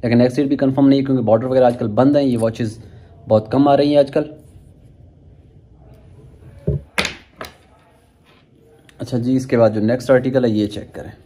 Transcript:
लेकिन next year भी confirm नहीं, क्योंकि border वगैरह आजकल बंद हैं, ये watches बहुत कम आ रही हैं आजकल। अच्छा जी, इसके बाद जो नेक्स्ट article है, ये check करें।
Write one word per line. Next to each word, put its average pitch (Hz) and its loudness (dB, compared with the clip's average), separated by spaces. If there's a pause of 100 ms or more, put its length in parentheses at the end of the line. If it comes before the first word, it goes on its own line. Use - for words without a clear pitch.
लेकिन 117 2
next 123 2
year 139 -2
भी 139 0
confirm 139 0
नहीं, 139 2
क्योंकि 131 -2
border 113 0
वगैरह 127 2
आजकल 120 -2
बंद 131 2
हैं, 143 2
ये 123 0
watches 110 -6 (500)
बहुत - 2
कम 139 2
आ 143 4
रही 147 2
हैं 143 4
आजकल। 147 0 (4000)
अच्छा 123 -6
जी, 123 -2
इसके 127 -2
बाद 110 4
जो 107 -2
नेक्स्ट 120 -2
article 127 2
है, 117 0
ये 104 -2
check - -14
करें। - -16 (140)